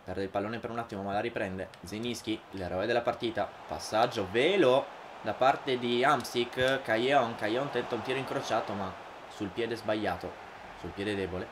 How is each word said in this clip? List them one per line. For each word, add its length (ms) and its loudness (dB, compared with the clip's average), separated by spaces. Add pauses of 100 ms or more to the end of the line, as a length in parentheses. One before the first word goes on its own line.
Perde 200 -4
il 60 -4
pallone 300 -2
per 100 -6
un 100 -4
attimo 220 -6
ma 100 -4
la 80 0
riprende. 500 -4 (140)
Zielinski, 560 -4 (120)
l'eroe 340 -2
della 160 4
partita. 480 0 (180)
Passaggio, 640 0
velo 540 6 (360)
da 120 -4
parte 440 4
di 260 2
Hamsik. 800 2
Callejon, 540 4
Callejon 360 0
tenta 240 -2
un 80 -2
tiro 160 0
incrociato 540 -2
ma 180 -4 (360)
sul 220 -6
piede 260 -2
sbagliato, 560 -2 (480)
sul 120 -8
piede 220 -2
debole. 380 -2